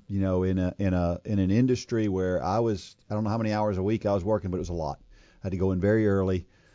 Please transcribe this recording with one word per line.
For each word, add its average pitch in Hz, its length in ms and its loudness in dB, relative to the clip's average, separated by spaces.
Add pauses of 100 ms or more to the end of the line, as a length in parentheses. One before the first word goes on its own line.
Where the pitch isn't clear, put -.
you 98 140 -4
know, 92 240 2
in 92 140 2
a, 90 200 0
in 95 160 2
a, 87 320 0
in 104 120 0
an 95 120 4
industry 120 580 2
where 92 340 0
I 95 180 0
was, 110 360 -4 (140)
I 107 40 -6
don't 107 100 -2
know 104 60 -2
how 110 60 -2
many 110 160 -2
hours 107 240 0
a 92 60 -2
week 104 240 0
I 101 80 2
was 92 100 0
working, 98 260 0
but 90 60 -4
it - 40 -2
was 85 100 -6
a - 40 -4
lot. 76 260 -6 (420)
I - 60 -8
had 87 40 -4
to 92 60 -4
go 95 140 2
in 92 80 0
very 107 280 2
early, 95 380 0 (280)